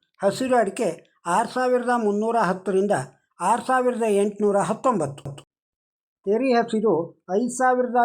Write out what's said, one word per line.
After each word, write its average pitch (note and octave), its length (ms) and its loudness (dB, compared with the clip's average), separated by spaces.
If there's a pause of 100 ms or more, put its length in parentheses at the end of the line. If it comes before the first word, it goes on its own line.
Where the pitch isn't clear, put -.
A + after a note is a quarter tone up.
(240)
ಹಸಿರು A#3+ 320 0
ಅಡಿಕೆ G#3 720 -2
ಆರು F#3+ 240 0
ಸಾವಿರದ B3 460 -2
ಮುನ್ನೂರ A3 420 0
ಹತ್ತರಿಂದ F#3+ 540 0 (500)
ಆರು G#3+ 200 0
ಸಾವಿರದ B3 480 0
ಎಂಟುನೂರ G3+ 480 0
ಹತ್ತೊಂಬತ್ತು. F#3+ 640 -2 (1040)
ತೆರಿ A#3+ 280 2
ಹಸಿರು G#3+ 680 0 (120)
ಐದು A#3+ 140 0
ಸಾವಿರದ B3 560 0